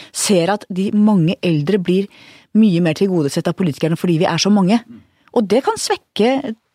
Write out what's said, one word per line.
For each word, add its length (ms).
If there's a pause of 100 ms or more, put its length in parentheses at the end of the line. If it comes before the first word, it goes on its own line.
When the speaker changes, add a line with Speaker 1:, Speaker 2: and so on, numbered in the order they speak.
(140)
Speaker 1:
ser 400
at 160
de 240
mange 480
eldre 400
blir 260 (460)
mye 280
mer 160
tilgodesett 520
av 80
politikerne 420
fordi 240
vi 60
er 120
så 120
mange. 320
Speaker 2:
Mm. 180 (300)
Speaker 1:
Og 120
det 200
kan 120
svekke 760 (220)